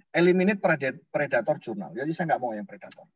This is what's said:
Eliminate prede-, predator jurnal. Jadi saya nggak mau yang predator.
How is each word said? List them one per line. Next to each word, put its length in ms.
Eliminate 480
prede-, 520
predator 520
jurnal. 320
Jadi 160
saya 240
nggak 80
mau 80
yang 160
predator. 500